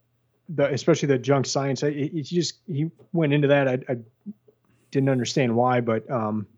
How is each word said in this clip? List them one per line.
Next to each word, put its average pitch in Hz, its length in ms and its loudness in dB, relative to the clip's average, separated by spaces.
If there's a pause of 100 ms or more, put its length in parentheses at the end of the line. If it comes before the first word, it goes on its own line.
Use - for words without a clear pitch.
(480)
the, 143 240 0
especially 147 360 2
the 131 100 4
junk 127 280 0
science. 139 360 -4
I, 147 60 0
it, 147 260 -4
it 156 80 -6
just, 170 440 -4
he 156 240 -4 (220)
went 160 200 2
into 147 160 4
that. 139 180 4
I, 127 120 0 (140)
I 120 40 -2 (920)
didn't 139 180 0
understand 123 480 0
why, 123 240 2
but, 113 300 -2
um, 107 360 -4 (120)